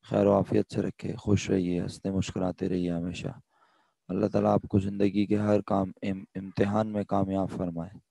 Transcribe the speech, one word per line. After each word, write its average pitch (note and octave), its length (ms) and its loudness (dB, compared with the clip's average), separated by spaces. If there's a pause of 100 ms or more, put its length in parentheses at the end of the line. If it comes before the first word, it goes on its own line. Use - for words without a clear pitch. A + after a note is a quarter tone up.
खैर G2+ 220 4
आफियत G2+ 400 4
से G2+ 140 -2
रखे, G2 320 -6
खुश - 360 0
रहिए, F2+ 300 2
हंसते G2 300 -6
मुस्कुराते F#2 580 -2
रहिए F2+ 220 0
हमेशा। E2+ 500 -6 (680)
अल्लाह G2 200 0
ताला G#2 240 2
आपको G2+ 280 2
ज़िंदगी G2+ 460 0
के G#2 120 2
हर G#2 240 4
काम G2 300 0 (100)
इम-, F#2+ 240 -6 (100)
इम्तिहान G2+ 520 0
में G#2 180 -2
कामयाब F#2+ 440 0
फरमाए। E2+ 500 -8 (100)